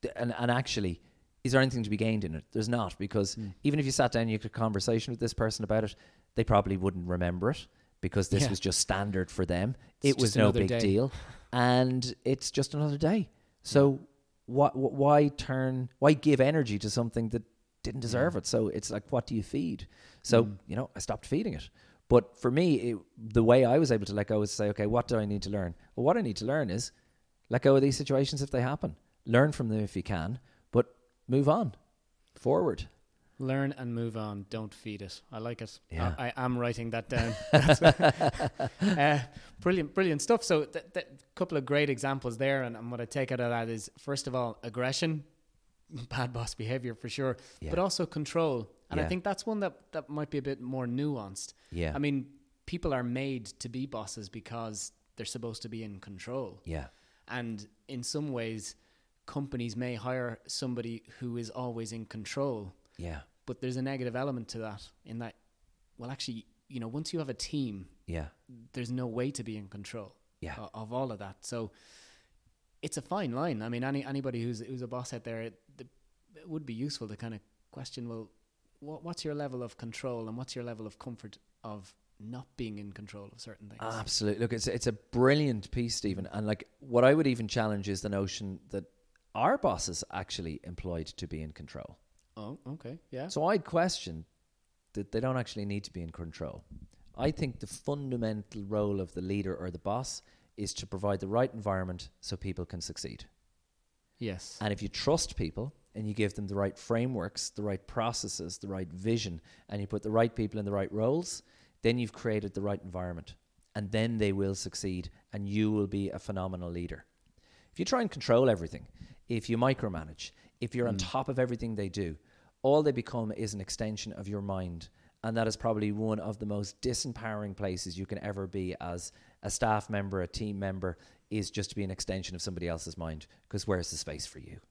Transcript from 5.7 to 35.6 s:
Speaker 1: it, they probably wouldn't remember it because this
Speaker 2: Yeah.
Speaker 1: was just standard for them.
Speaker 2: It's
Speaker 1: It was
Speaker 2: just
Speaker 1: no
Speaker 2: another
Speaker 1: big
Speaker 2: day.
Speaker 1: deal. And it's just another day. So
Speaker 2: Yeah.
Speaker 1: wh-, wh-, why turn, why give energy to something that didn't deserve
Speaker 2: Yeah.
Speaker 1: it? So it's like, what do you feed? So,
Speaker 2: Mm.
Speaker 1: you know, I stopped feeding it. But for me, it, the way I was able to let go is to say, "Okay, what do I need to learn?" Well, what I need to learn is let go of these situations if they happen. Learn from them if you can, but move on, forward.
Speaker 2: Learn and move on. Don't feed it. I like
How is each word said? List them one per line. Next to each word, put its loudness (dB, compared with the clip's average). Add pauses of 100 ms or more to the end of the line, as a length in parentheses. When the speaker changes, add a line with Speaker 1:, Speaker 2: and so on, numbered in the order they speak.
Speaker 1:
it, -4 (400)
they 2
probably 6
wouldn't 0
remember 2
it -4 (360)
because 2
this 4
Speaker 2:
Yeah. 2
Speaker 1:
was -2
just 2
standard 0
for 0
them. 2 (280)
Speaker 2:
It's 8
Speaker 1:
It 4
was 6
Speaker 2:
just 2
Speaker 1:
no 8
Speaker 2:
another 8
Speaker 1:
big 4
Speaker 2:
day. 2
Speaker 1:
deal. 4 (420)
And 4 (120)
it's 0
just 0
another 0
day. 2 (340)
So 8 (460)
Speaker 2:
Yeah. 6
Speaker 1:
wh-, -6
wh-, 2
why 8
turn, -2 (100)
why 10
give 6
energy 4
to 0
something 0
that 0 (420)
didn't -6
deserve 2
Speaker 2:
Yeah. 0
Speaker 1:
it? -8
So 2
it's -4
like, -6
what 2
do -6
you 2
feed? -4 (360)
So, 8
Speaker 2:
Mm. -2 (100)
Speaker 1:
you -6
know, -4
I -10
stopped -6
feeding 0
it. -10 (400)
But 6
for 2
me, 6 (160)
it, -2 (200)
the 4
way 10
I 8
was 4
able 2
to -4
let 2
go 4
is 0
to -6
say, 2
"Okay, 0
what 2
do 0
I 2
need 0
to -6
learn?" -2 (220)
Well, 0
what 6
I 0
need -2
to -6
learn 0
is -4 (580)
let 2
go 10
of 8
these 6
situations 2
if -4
they 2
happen. -2 (280)
Learn 8
from -2
them 2
if -2
you -2
can, -2 (320)
but 4 (340)
move 4
on, 2 (600)
forward. 2 (520)
Speaker 2:
Learn 0
and -6
move -2
on. -6
Don't -6
feed -10
it. -12 (100)
I -10
like -6